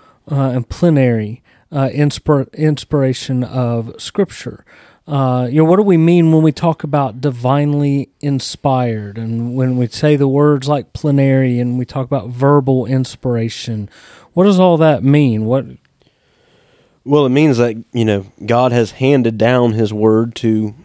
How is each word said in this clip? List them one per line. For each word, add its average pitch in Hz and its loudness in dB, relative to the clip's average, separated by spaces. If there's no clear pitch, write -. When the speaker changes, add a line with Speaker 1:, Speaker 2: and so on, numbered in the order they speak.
Speaker 1:
uh, 139 -2
and 123 -4
plenary, 123 0
uh, 135 -2
inspir-, 147 -2
inspiration 135 -2
of 117 -4
Scripture. - -8
Uh, 127 -2
you 143 0
know, 160 4
what 170 4
do 208 4
we 196 4
mean 165 4
when 160 4
we 156 4
talk - -4
about 135 -4
divinely 143 -2
inspired 123 -4
and 113 -6
when 127 -2
we 123 0
say 151 0
the 139 0
words 143 0
like 143 -4
plenary 135 0
and 123 -2
we 127 -4
talk 131 -6
about 123 -6
verbal 131 2
inspiration? 117 -4
What 180 2
does 196 4
all 180 4
that 151 2
mean? 135 2
What 120 -2
Speaker 2:
Well, 143 2
it 131 2
means 139 2
that, 117 0
you 117 0
know, 101 0
God 120 2
has 120 0
handed 127 0
down 120 2
his 107 0
word 110 0
to 110 -2